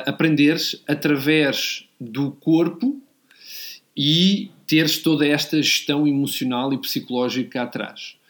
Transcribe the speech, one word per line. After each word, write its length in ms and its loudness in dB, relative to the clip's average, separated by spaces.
aprenderes 760 2
através 1000 0
do 320 -4
corpo 680 0
e 560 2
teres 340 2
toda 280 2
esta 340 0
gestão 460 0
emocional 680 0
e 40 0
psicológica 840 -4
atrás. 560 -10